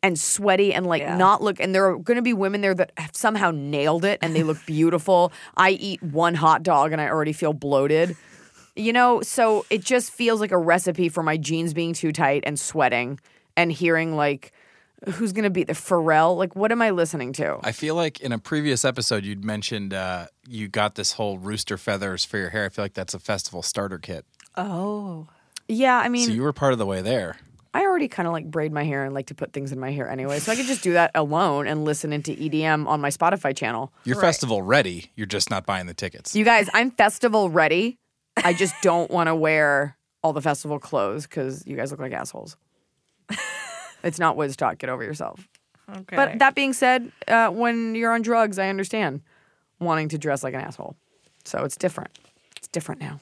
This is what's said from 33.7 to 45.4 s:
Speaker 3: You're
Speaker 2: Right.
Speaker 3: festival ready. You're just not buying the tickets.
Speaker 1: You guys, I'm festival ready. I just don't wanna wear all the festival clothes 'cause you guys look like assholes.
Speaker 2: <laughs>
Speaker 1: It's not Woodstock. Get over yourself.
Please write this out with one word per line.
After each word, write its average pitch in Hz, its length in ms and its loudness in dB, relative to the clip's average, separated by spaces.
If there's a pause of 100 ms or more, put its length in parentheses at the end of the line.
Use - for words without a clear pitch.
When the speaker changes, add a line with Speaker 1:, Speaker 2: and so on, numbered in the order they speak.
Speaker 3:
You're 127 120 -2
Speaker 2:
Right. - 60 0
Speaker 3:
festival 123 400 2
ready. 92 520 2
You're 107 120 -8
just 95 240 -2
not 95 160 -4
buying 92 200 -2
the 87 80 -12
tickets. - 400 -10
Speaker 1:
You 214 120 2
guys, 220 260 6
I'm 233 180 2
festival 214 600 2
ready. 170 480 2 (440)
I 175 120 4
just 185 260 0
don't 170 300 2
wanna 165 260 0
wear 151 600 2 (240)
all 160 100 0
the 151 80 -4
festival 147 380 -2
clothes 127 480 -4
'cause 135 400 -8
you 139 100 -10
guys 135 140 -6
look 143 100 -12
like 131 120 -8
assholes. 62 440 -12 (720)
Speaker 2:
<laughs> 208 80 -6 (640)
Speaker 1:
It's 160 180 -4
not 165 160 2
Woodstock. 139 420 -2
Get 131 100 -8
over 127 140 -6
yourself. 131 460 -10 (420)